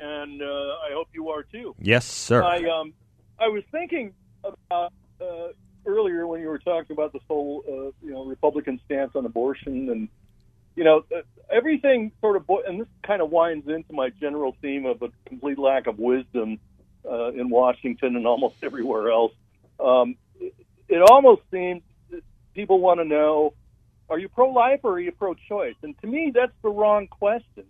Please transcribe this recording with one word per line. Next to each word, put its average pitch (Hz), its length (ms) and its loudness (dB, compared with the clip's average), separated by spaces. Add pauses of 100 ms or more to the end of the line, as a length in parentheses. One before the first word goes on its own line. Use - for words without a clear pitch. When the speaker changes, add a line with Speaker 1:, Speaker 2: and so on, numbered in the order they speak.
Speaker 1:
and, 147 400 -12
uh, 143 40 -10
I 143 480 -8
hope 160 200 -6
you 160 160 -10
are 151 140 -6
too. 220 360 -16
Speaker 2:
Yes, 110 260 0
sir. - 380 -2
Speaker 1:
I, 175 220 0
um, 160 280 -6 (460)
I 226 80 0
was 208 240 -4
thinking 311 420 -8 (300)
about, 175 480 -8 (300)
uh, 175 280 -12 (360)
earlier 196 420 -2
when 165 140 -6
you 160 60 -8
were 156 120 -6
talking 165 340 -4
about 151 200 -4
this 135 160 -12
whole, 143 380 -4
uh, 135 380 -12
you 147 80 -14
know, 131 120 -12
Republican 143 600 -4
stance 139 300 -4
on 131 100 -4
abortion, 131 640 -4
and, 110 200 -6 (680)
you 170 80 -2
know, 156 220 8 (100)
uh, - 60 -6 (280)
everything 254 720 2
sort 214 160 2
of, 180 100 -2
bo-, 180 220 0
and 190 140 -6
this 226 60 -10 (160)
kind 196 180 -2
of 156 100 -2
winds 165 380 2
into 160 240 -8
my 131 160 -2
general 143 520 -6
theme 139 240 -6
of 120 160 -4
a 120 80 -8 (160)
complete 135 320 -8
lack 135 300 0
of 107 120 -4
wisdom, 120 600 -2 (500)
uh, 117 220 -6
in 127 180 -6
Washington 123 680 0
and 117 100 -2
almost 120 300 0
<laughs> - 40 -18
everywhere 120 480 -4
else. 113 220 4 (480)
Um, 127 360 4 (220)
it, - 160 -12 (360)
it 175 120 4
almost 247 480 10
seems 180 320 -6 (720)
people 190 260 2
wanna 175 260 4
know, 151 480 2 (560)
are 160 100 -4
you 190 100 -10
pro-life 262 540 2
or 214 100 0
are 175 60 -4
you 175 120 -6
pro-choice? 180 720 -6
And 151 200 -14
to 214 60 -12
me, 294 260 -4
that's 247 180 2 (100)
the 214 80 -2
wrong 208 380 2
question. 214 640 -4